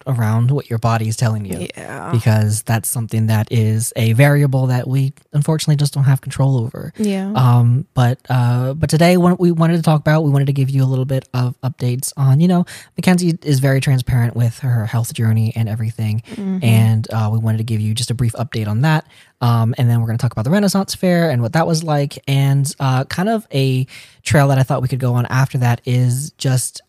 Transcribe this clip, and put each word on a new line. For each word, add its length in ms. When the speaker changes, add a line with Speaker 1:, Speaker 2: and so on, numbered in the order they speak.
Speaker 1:
around 460
what 180
your 80
body 300
is 100
telling 280
you. 300
Speaker 2:
Yeah. 360
Speaker 1:
Because 520
that's 240
something 400
that 240
is 440
a 180
variable 540
that 200
we 260
unfortunately 440
just 180
don't 80
have 180
control 360
over. 400
Speaker 2:
Yeah. 360
Speaker 1:
Um, 640
but, 240
uh, 460
but 160
today 260
what 220
we 120
wanted 260
to 40
talk 200
about, 220
we 60
wanted 180
to 60
give 160
you 140
a 20
little 200
bit 280
of 280
updates 540
on, 260
you 60
know, 180
Mackenzie 460
is 180
very 220
transparent 540
with 240
her 260
health 300
journey 400
and 120
everything. 540
Speaker 2:
Mm-hmm. 260
Speaker 1:
And, 500
uh, 200
we 80
wanted 200
to 40
give 180
you 140
just 160
a 80
brief 140
update 340
on 140
that. 260
Um, 380
and 120
then 120
we're 60
gonna 100
talk 160
about 100
the 80
Renaissance 420
Fair 360
and 120
what 120
that 120
was 200
like. 420
And, 420
uh, 240
kind 240
of 240
a 340
trail 260
that 100
I 40
thought 180
we 80
could 100
go 140
on 140
after 320
that 260
is 460
just 580